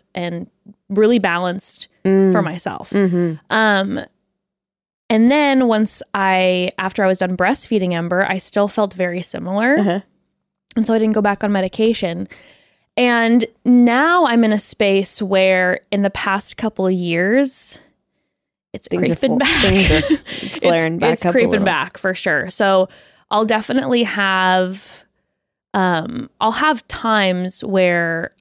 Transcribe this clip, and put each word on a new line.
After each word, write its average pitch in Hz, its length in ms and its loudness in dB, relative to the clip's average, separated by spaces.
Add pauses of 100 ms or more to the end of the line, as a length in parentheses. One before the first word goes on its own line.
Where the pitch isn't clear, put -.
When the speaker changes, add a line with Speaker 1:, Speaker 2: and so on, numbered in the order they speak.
(140)
Speaker 1:
and 170 340 -8 (420)
really 214 300 4
balanced 180 680 -4 (180)
Speaker 2:
Mm. 190 260 4
Speaker 1:
for 196 100 4
myself. - 500 -8
Speaker 2:
Mm-hmm. 175 420 0 (200)
Speaker 1:
Um, 196 460 0 (1080)
and 226 220 4
then 277 360 4
once 214 340 0 (120)
I, 185 640 2
after 190 260 -2
I 190 40 2
was 190 100 2
done 185 180 -2
breastfeeding 185 580 0
Ember, 170 340 -2
I 190 100 -4
still 202 300 -2
felt 202 260 -2
very 180 280 -4
similar. 202 580 -2
Speaker 2:
Uh-huh. 196 200 0 (760)
Speaker 1:
And 220 100 0
so 226 80 0
I 220 60 2
didn't 220 140 2
go 214 80 0
back 202 220 0
on 202 80 0
medication. 190 760 -2 (680)
And 233 500 2 (200)
now 247 600 4
I'm 233 180 2
in 214 100 2
a 208 60 0
space 196 640 0
where 190 580 2 (120)
in 202 120 0
the 196 60 0
past - 480 -4
couple 208 300 -4
of 185 60 0
years, 185 840 -2 (960)
it's - 140 -16
Speaker 2:
Things 175 220 -2
are 170 60 0
Speaker 1:
creeping 262 160 0
Speaker 2:
fl-, 240 60 0
Speaker 1:
back. 262 240 0
Speaker 2:
things 190 300 4
are 311 120 2
Speaker 1:
<laughs> - 380 -4
It's, - 160 -10
Speaker 2:
flaring 165 420 0
back 240 140 2
Speaker 1:
it's 226 120 -4
Speaker 2:
up 175 40 0
a 175 40 2
Speaker 1:
creeping - 180 2
Speaker 2:
little. 196 140 0
Speaker 1:
back 160 320 -4
for 185 160 -4
sure. 175 360 -2
So 190 380 2 (440)
I'll 214 140 2
definitely 240 580 0
have 190 1000 -2 (680)
um, 180 560 -2 (120)
I'll 220 100 2
have 302 360 -2
times 185 760 -2
where 175 760 0